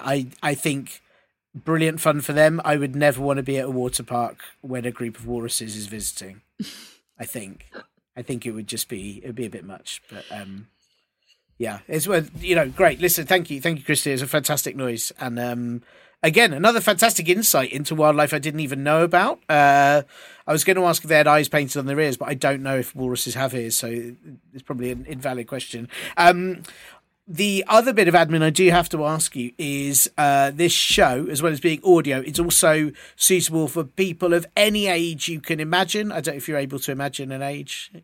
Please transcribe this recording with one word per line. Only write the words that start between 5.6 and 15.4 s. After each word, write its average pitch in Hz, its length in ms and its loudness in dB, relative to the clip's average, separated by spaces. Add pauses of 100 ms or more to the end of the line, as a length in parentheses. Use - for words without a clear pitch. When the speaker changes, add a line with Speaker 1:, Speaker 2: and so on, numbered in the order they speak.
Speaker 1:
is 107 120 -12
visiting. 101 540 -12 (180)
Speaker 2:
<laughs> - 600 -16
Speaker 1:
I 113 60 -12
think. 98 460 -16 (440)
I 127 60 -16
think 120 240 -10
it 117 60 -8
would 107 160 -12
just - 220 -10
be, 101 340 -12
it 135 40 -14
would 117 80 -12
be 120 120 -8
a - 20 -10
bit 92 160 -16
much, - 440 -16
but, 95 220 -18
um, 101 360 -16 (880)
yeah, 107 300 -8
it's 156 200 -4
worth, 165 220 0 (140)
you 349 120 2
know, 131 140 2
great. 302 300 2
Listen, - 260 0
thank 180 240 2
you. 139 100 -6
Thank 160 200 -2
you, 131 60 -20
Christy. 143 260 0
It's 131 100 -2
a 139 60 -6
fantastic 143 480 -2
noise. 123 440 -6
And, 120 200 -6
um, 120 420 -6 (400)